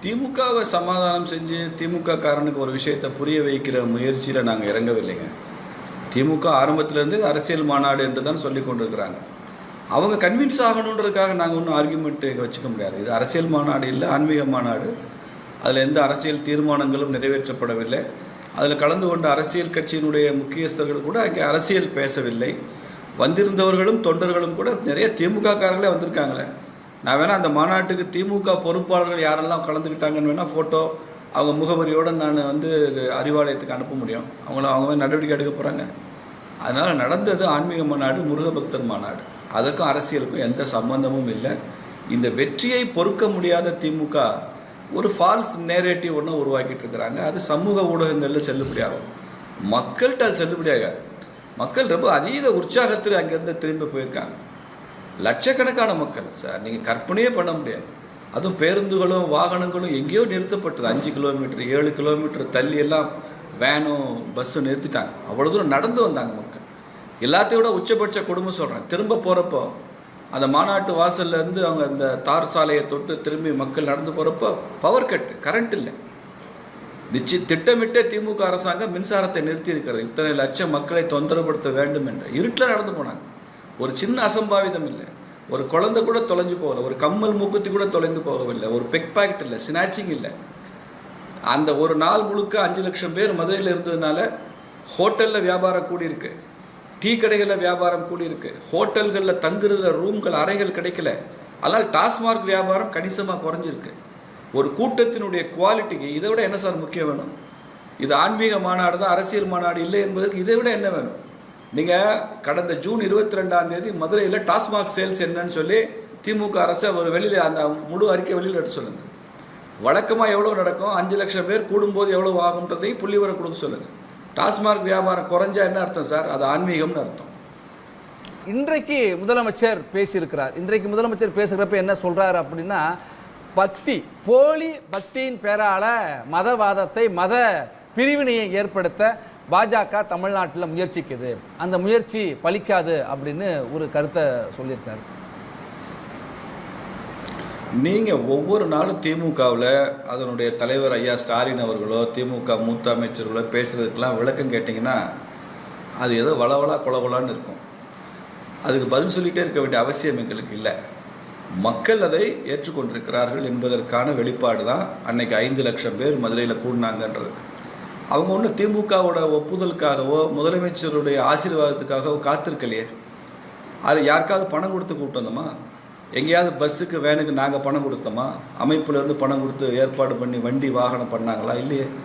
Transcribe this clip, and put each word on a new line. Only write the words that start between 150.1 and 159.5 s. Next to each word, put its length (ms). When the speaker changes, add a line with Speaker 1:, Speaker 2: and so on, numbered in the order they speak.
Speaker 1:
தலைவர் 360
ஐயா 240
ஸ்டாலின் 440
அவர்களோ 420
திமுக 600
மூத்த 280
அமைச்சர்களோ 600
பேசுறதுக்கெல்லாம் 640
விளக்கம் 360
கேட்டீங்கன்னா, 420
அது 160
ஏதோ 160
வளவளா 560
கொலகொலான்னு 460
இருக்கும். 260
அதுக்கு 220
பதில் 320
சொல்லிட்டே 180
இருக்க 220